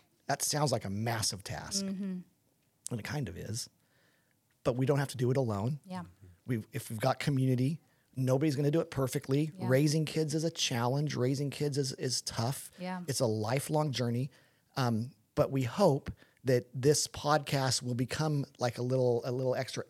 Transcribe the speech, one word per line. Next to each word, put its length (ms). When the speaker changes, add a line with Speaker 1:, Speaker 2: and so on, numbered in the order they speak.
Speaker 1:
that 160
sounds 280
like 140
a 60
massive 520
task. 400
Speaker 2:
Mm-hmm. 340
Speaker 1:
And 80
it 40
kind 240
of 100
is. 320
But 120
we 100
don't 140
have 100
to 80
do 140
it 60
alone. 480
Speaker 2:
Yeah. 180
Speaker 1:
We've, 260
if 200
we've 80
got 200
community, 600
nobody's 400
gonna 160
do 100
it 100
perfectly. 640
Speaker 2:
Yeah. 100
Speaker 1:
Raising 380
kids 300
is 80
a 80
challenge. 640
Raising 340
kids 300
is, 140
is 280
tough. 480
Speaker 2:
Yeah. 280
Speaker 1:
It's 120
a 60
lifelong 680
journey. 380
Um, 320
but 180
we 120
hope 480
that 280
this 320
podcast 760
will 100
become 520
like 180
a 40
little, 440
a 60
little 240
extra 340